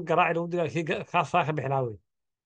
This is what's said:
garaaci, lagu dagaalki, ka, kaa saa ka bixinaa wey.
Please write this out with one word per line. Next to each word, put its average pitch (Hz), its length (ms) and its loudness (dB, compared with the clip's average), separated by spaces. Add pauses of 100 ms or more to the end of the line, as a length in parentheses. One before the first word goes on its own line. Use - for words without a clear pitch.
garaaci, 165 300 4
lagu 170 160 0
dagaalki, 165 340 -2
ka, 147 100 -2 (100)
kaa 170 200 0
saa 165 200 2
ka 147 80 -2
bixinaa 135 300 -2
wey. 113 140 -4 (500)